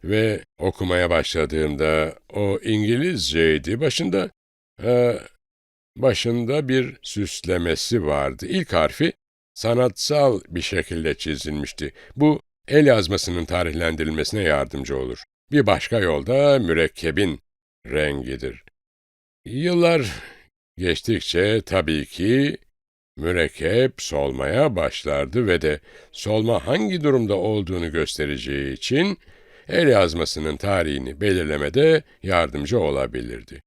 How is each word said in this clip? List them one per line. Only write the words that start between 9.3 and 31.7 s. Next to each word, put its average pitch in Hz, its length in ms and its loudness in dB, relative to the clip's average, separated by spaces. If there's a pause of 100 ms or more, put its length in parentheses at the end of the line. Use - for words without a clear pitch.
sanatsal 123 960 2
bir 85 120 -6
şekilde 82 540 -2
çizilmişti. 76 760 -6 (240)
Bu 147 240 4 (280)
el 147 180 6
yazmasının 92 580 2
tarihlendirilmesine 80 1000 -2
yardımcı 69 540 0
olur. 64 260 -6 (300)
Bir 143 140 4
başka 104 320 2
yolda 120 600 2
mürekkebin 80 840 0 (460)
rengidir. 65 800 -4 (800)
Yıllar 170 680 2 (680)
geçtikçe 92 880 0
tabii 78 400 0
ki 123 520 0 (580)
mürekkep 87 840 0
solmaya 73 720 0
başlardı 73 720 -2
ve 87 140 4
de 76 200 0 (320)
solma 110 540 0
hangi 180 380 -2
durumda 117 300 2
olduğunu 92 580 -2
göstereceği 69 800 -4
için 170 460 -2 (500)
el 170 200 4
yazmasının 80 680 2
tarihini 73 640 -2
belirlemede 92 840 2 (200)